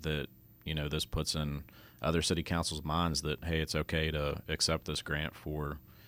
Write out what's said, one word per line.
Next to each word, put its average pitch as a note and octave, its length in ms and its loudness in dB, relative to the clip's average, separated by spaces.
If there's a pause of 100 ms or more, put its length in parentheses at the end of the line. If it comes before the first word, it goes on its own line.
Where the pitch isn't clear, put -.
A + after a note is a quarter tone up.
that, D2+ 240 0 (360)
you D#2 120 -2
know, D2+ 120 0
this D#2 160 0
puts - 300 0
in D2 300 -2 (380)
other E2 200 4
city D#2+ 200 2
councils' D#2+ 400 0
minds D#2 420 2
that, D2+ 200 -2
hey, D#2+ 160 2
it's D#2 160 0
okay D#2 340 2
to D2 380 0
accept D#2+ 380 2
this D2+ 160 -2
grant D2+ 340 -2
for D2+ 440 -4 (280)